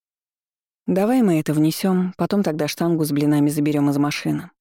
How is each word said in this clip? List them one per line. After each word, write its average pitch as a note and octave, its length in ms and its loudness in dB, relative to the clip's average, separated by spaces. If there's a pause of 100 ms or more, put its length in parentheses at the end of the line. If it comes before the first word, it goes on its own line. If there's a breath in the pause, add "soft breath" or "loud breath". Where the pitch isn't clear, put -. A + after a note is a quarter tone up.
(880)
"Давай G#3 360 0
мы E3+ 180 2
это D3+ 120 -4
внесём, F3+ 640 0
потом G3 280 0
тогда D#3 240 -2
штангу E3 360 0
с D3 60 -4
блинами D3 380 2
заберём D3 420 0
из C#3+ 80 0
машины. D3 520 -4 (100)